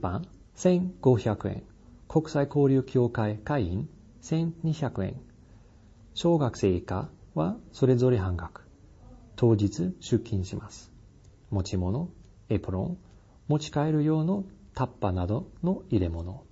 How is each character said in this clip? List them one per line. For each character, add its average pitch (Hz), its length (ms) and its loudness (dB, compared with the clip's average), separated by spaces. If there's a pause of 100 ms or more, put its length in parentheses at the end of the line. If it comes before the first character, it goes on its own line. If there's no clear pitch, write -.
般 92 240 -4 (300)
千 180 460 2
五 127 160 6
百 104 320 -2
円。 95 140 -6 (460)
国 156 200 0
際 143 180 0
交 143 220 2
流 135 140 4
協 123 260 2
会 107 300 -2
会 127 300 -2
員 107 200 -4 (320)
千 165 420 -2
二 160 120 0
百 113 300 -4
円。 110 160 -6 (960)
小 170 240 2
学 127 180 0
生 95 180 4
以 87 80 0
下 95 260 -6 (260)
は 175 220 0 (160)
そ - 140 2
れ 127 100 6
ぞ 127 140 4
れ 123 80 2
半 92 180 -2
額。 - 320 -12 (680)
当 117 180 6
日 110 460 0
出 - 180 0
勤 95 260 -2
し 98 120 -8
ま - 120 -10
す。 - 240 -20 (580)
持 98 120 0
ち 95 140 -4
物、 104 340 -2 (380)
エ 104 100 2
プ - 140 -6
ロ 95 100 -2
ン、 175 160 -6 (500)
持 147 100 4
ち 147 120 -6
帰 151 200 0
る 151 140 2
用 156 200 2
の 190 200 -2 (300)
タ 131 100 -2
ッ - 40 -4
パ 98 240 -4
な 90 140 0
ど 117 220 -2 (140)
の 180 260 -2
入 117 100 2
れ 90 100 2
物。 85 440 -8